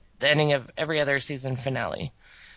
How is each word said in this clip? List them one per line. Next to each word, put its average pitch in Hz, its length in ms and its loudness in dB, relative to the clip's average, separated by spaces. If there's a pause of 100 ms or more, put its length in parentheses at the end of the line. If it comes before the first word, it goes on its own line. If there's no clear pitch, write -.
(200)
the 135 100 4
ending 151 220 6
of 135 240 0
every 156 240 -2
other 139 180 0
season 131 380 -6
finale. 127 560 -4 (440)